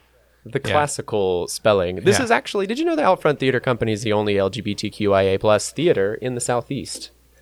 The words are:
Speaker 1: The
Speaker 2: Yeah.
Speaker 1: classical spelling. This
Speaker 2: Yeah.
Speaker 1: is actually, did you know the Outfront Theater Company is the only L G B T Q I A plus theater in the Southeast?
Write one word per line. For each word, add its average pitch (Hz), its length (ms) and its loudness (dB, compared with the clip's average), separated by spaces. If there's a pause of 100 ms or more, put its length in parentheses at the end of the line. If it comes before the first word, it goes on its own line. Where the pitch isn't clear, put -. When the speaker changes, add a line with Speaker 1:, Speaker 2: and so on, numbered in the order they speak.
(440)
Speaker 1:
The 123 180 -4
Speaker 2:
Yeah. 110 100 -4
Speaker 1:
classical 98 760 0
spelling. 92 480 2
This 143 220 2
Speaker 2:
Yeah. 269 60 0
Speaker 1:
is 220 60 -6
actually, 226 360 0
did 226 120 -4
you 320 60 -2
know 339 120 0
the 302 60 -2
Outfront 170 360 2
Theater 127 200 0
Company 117 340 0
is 107 100 -4
the 117 100 0
only 104 240 2
L 98 140 2
G 107 100 -8
B 101 140 -4
T 101 160 -6
Q 101 240 0
I 98 80 6
A 98 160 2
plus 107 340 2
theater 120 420 2
in 127 200 -6
the 120 80 -6
Southeast? - 680 -6 (320)